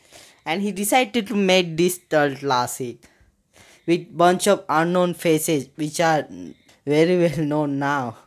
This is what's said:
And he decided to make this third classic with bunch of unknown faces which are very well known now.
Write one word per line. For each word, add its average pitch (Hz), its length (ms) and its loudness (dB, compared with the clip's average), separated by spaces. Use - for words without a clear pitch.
And 165 160 -4
he 202 120 -2
decided 214 560 0
to 226 80 -4
make 185 400 2
this 175 220 2
third 143 280 2
classic 123 680 -4
with 165 300 -2
bunch 180 320 2
of 196 200 2
unknown 175 460 0
faces 156 640 0
which 151 240 -4
are 160 260 2
very 160 320 4
well 165 280 0
known 147 340 -2
now. 139 480 -4